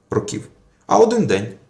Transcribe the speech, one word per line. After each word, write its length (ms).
років, 320
а 120
один 280
день. 200